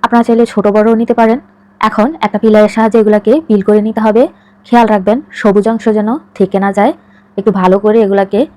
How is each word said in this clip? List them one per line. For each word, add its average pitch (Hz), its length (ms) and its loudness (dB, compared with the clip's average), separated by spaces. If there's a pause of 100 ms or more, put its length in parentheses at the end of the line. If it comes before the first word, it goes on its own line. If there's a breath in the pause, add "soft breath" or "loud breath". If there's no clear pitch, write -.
আপনারা 233 220 0
চাইলে 233 180 2
ছোট 202 200 -4 (100)
বড়ও 214 200 2
নিতে 226 240 -2
পারেন। 226 180 2 (440)
এখন 220 260 0 (180)
একটা 208 140 -4
পিলারের 214 340 2
সাহায্যে 226 260 0
এগুলাকে 214 340 2 (140)
পিল 208 200 0
করে 214 140 2
নিতে 220 200 -6
হবে। 220 220 2 (440 soft breath)
খেয়াল 240 260 2
রাখবেন 202 240 0 (220)
সবুজ 202 320 2
অংশ 226 140 -6 (120)
যেন 214 120 -2 (280)
থেকে 196 260 -2
না 196 140 0
যায়, 220 140 2 (460 soft breath)
একটু 196 140 -2
ভালো 185 320 0
করে 214 220 2
এগুলাকে 196 340 -2 (160)